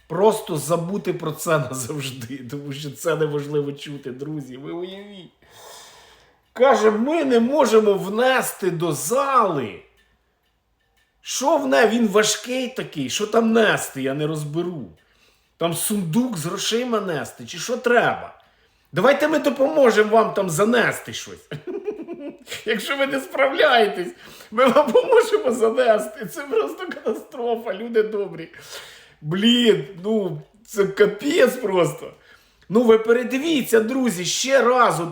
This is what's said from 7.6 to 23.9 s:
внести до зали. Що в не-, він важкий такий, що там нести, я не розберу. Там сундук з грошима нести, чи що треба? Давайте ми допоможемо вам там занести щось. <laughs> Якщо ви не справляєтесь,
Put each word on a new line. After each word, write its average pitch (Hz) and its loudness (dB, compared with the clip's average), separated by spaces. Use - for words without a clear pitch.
внести 202 0
до 165 -2
зали. 185 0
Що 302 0
в 277 0
не-, 262 6
він 220 2
важкий 233 0
такий, 143 -6
що 208 -4
там 226 2
нести, 175 2
я 135 -2
не 151 -2
розберу. 156 -4
Там 165 -2
сундук 208 -2
з 147 -6
грошима 220 -2
нести, 143 -8
чи 170 -14
що 226 -6
треба? 226 0
Давайте 277 4
ми 311 2
допоможемо 269 4
вам 214 4
там 196 0
занести 185 0
щось. - -14
<laughs> - -14
Якщо 233 -4
ви 277 0
не 269 -4
справляєтесь, 254 0